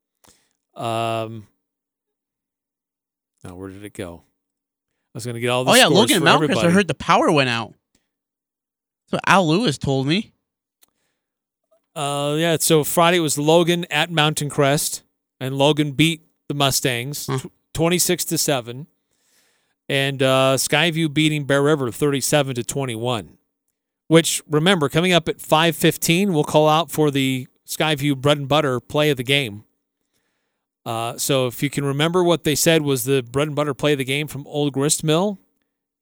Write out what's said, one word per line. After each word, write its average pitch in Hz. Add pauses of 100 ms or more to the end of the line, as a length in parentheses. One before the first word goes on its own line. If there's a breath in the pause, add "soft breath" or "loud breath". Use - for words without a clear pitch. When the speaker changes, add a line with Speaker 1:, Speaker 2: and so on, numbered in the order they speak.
(760 soft breath)
Speaker 1:
Um, 113 (2000)
now, 92
where 95
did 98
it 104
go? 87 (920)
I -
was -
gonna 117
get 120
all 123
the 131
Speaker 2:
Oh, 208
yeah, 247
Speaker 1:
scores 165
Speaker 2:
Logan 220
Speaker 1:
for -
Speaker 2:
and 165
Mountain 160
Crest, -
I -
Speaker 1:
everybody. 170
Speaker 2:
heard 190
the 143
power 208
went 139
out. 117 (1300)
So -
Al 180
Lewis 165
told 135
me. 190 (1600)
Speaker 1:
Uh, 143
yeah, 165
so 156
Friday 175
it -
was 151
Logan 170
at 156
Mountain 151
Crest, 143 (380)
and 131
Logan 147
beat 160 (260)
the 147
Mustangs 135
Speaker 2:
Huh. 131
Speaker 1:
tw-, - (220)
twenty-six 170
to 165
seven, 127 (1040)
and, 139
uh, 131
Skyview 156
beating 151
Bear 139
River 143
thirty-seven 139
to 120
twenty-one. 120 (680)
Which, 160
remember, 156
coming 180
up 165
at 151
five 160
fifteen, 175
we'll 147
call 151
out 156
for 151
the 131 (180)
Skyview 147
Bread 143
and 143
Butter 139
play 151
of 139
the 123
game. 120 (1200)
Uh, 117
so 131
if -
you 139
can 160
remember 151
what 170
they 156
said 165
was 139
the 135
Bread 135
and 143
Butter 147
play 151
of 139
the 135
game 139
from 143
Old 147
Grist 139
Mill, 175 (600)